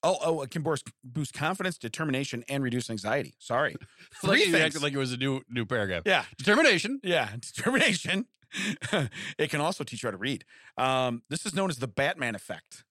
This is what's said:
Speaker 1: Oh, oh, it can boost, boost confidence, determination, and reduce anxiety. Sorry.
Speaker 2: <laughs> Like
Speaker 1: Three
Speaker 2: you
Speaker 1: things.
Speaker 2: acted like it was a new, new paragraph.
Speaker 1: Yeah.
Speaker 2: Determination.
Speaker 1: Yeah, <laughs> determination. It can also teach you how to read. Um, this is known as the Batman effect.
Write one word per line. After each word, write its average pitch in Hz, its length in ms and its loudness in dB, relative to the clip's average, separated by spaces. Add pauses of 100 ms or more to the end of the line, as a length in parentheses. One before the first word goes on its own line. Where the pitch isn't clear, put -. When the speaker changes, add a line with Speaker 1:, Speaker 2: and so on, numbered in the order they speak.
Speaker 1:
Oh, 170 180 2
oh, 160 220 0
it 131 80 -8
can 160 140 -4
boost, 147 260 -2 (140)
boost 131 320 -6
confidence, 180 420 -2
determination, 131 720 -4
and 139 140 0
reduce 120 260 -2
anxiety. 107 480 -2
Sorry. 120 380 -2 (240)
Speaker 2:
<laughs> - 240 -18
Like - 160 6
Speaker 1:
Three 427 80 6
Speaker 2:
you 175 40 4
Speaker 1:
things. 165 140 6
Speaker 2:
acted 151 160 -2
like 143 120 0
it 139 40 0
was 131 160 0
a 123 40 -6
new, 131 300 0
new 120 200 -2
paragraph. 98 400 0
Speaker 1:
Yeah. 180 160 4 (160)
Speaker 2:
Determination. 226 640 4
Speaker 1:
Yeah, 156 320 2
<laughs> 120 40 -8
determination. 220 880 0 (1120)
It 151 140 0
can 147 100 0
also 156 220 -2
teach 120 180 -10
you 127 60 -2
how 110 40 -2
to 95 60 -8
read. 123 260 -4 (320)
Um, 127 540 2
this 156 160 -6
is 202 80 -8
known 190 160 0
as 143 80 -4
the 127 100 -4
Batman 135 460 -2
effect. - 580 -12